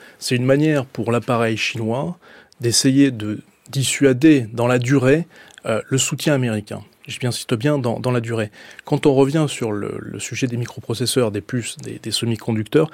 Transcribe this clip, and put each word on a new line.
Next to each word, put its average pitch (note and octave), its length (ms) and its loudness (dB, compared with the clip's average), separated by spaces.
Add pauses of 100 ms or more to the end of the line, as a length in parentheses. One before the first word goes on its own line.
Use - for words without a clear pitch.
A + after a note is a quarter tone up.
(200)
C'est - 160 -2
une B2 100 0
manière C#3+ 400 2
pour A#2 260 -4
l'appareil A#2 440 0
chinois A#2+ 600 -4 (420)
d'essayer C3+ 520 4
de G#2+ 280 -6 (320)
dissuader C3+ 800 4
dans A#2 160 -2
la B2 100 2
durée, C3 480 2 (400)
euh, A2 220 -2
le C3 100 0
soutien D3 360 0
américain. A2 480 -2 (260)
Je A#2 160 -14
m'insiste A#2+ 300 -4
bien C#3+ 240 0
dans, A#2+ 240 -4
dans B2 100 -2
la B2 80 0
durée. A2+ 320 -4 (320)
Quand - 220 -2
on C#3+ 100 6
revient C#3 320 4
sur A#2+ 240 -4
le, G#2 300 -6
le A2+ 180 -10
sujet - 280 -4
des A#2+ 100 -4
microprocesseurs, A#2 760 -2
des G#2 80 -4
puces, A2+ 380 -6
des, A2+ 220 -12
des A2+ 120 -8
semi-conducteurs, A2+ 840 0